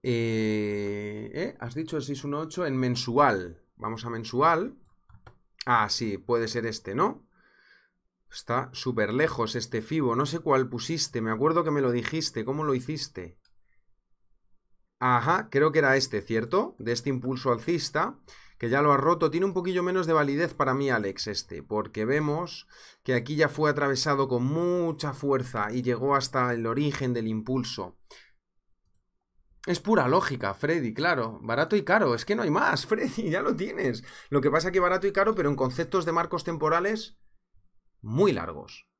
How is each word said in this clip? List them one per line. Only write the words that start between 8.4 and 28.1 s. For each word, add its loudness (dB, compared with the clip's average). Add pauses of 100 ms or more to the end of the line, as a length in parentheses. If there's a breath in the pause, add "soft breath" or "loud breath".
súper -2
lejos 0
este -4
FIBO. 0
No 0
sé -4
cuál 2
pusiste. -4
Me -2
acuerdo 2
que 0
me 2
lo 2
dijiste. -4
¿Cómo -4
lo 0
hiciste? -8 (1600)
Ajá, 2
creo 4
que 4
era 6
este, 0
¿cierto? 0
De -4
este -2
impulso 0
alcista, -2 (400 loud breath)
que -2
ya 4
lo 6
ha 8
roto. 4
Tiene 0
un 0
poquillo 0
menos 0
de 4
validez 2
para 0
mí, 0
Alex, 0
este, -8
porque -4
vemos -2 (360 loud breath)
que 0
aquí -2
ya 4
fue 2
atravesado 0
con 2
mucha 0
fuerza -2
y -2
llegó 0
hasta 0
el -2
origen 0
del 0
impulso. -4 (1700 loud breath)